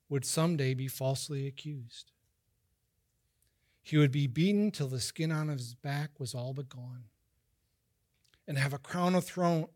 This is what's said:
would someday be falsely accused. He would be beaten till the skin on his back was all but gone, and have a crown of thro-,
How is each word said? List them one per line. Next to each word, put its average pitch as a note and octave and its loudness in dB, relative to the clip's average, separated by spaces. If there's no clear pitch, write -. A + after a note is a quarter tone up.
would C3+ 0
someday D#3+ 2
be C3 -4
falsely C3+ -2
accused. C3+ -12
He - 2
would C#3+ 8
be C#3+ 2
beaten G3+ 4
till C#3 -2
the C3 -4
skin D#3+ -2
on D#3 0
his B2 -4
back C#3+ -6
was C3 -6
all B2+ -6
but C3+ -8
gone, B2 -14
and C#3+ -4
have C3+ 0
a - -4
crown F3+ 0
of F3+ 2
thro-, E3+ 2